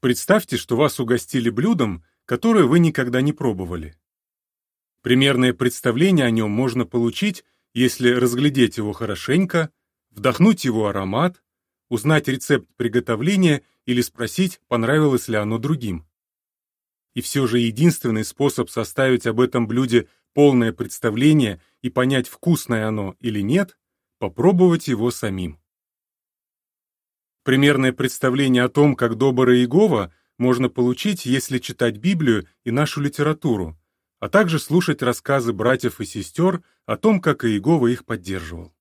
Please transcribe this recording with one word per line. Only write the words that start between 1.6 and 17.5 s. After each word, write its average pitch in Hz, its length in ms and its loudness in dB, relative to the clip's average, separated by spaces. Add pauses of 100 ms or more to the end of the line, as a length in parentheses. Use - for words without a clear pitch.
которое 214 380 2
вы 147 140 4
никогда 131 440 2
не 147 100 0
пробовали. 90 680 -6 (1000)
Примерное 127 540 4
представление 131 720 2
о 117 40 2
нём 113 200 0
можно 120 340 -2
получить, 120 580 -2 (300)
если 123 380 2
разглядеть 123 680 0
его 104 160 -6
хорошенько, 156 800 -2 (380)
вдохнуть 131 560 2
его 110 220 0
аромат, 101 540 -4 (460)
узнать 143 400 0
рецепт 131 480 -2
приготовления 127 880 0 (240)
или 123 160 0
спросить, - 680 -4
понравилось 127 600 0
ли 113 80 -2
оно 107 200 -2
другим. 113 500 -6 (1080)
И 123 60 -6
всё 135 260 -2
же 120 120 0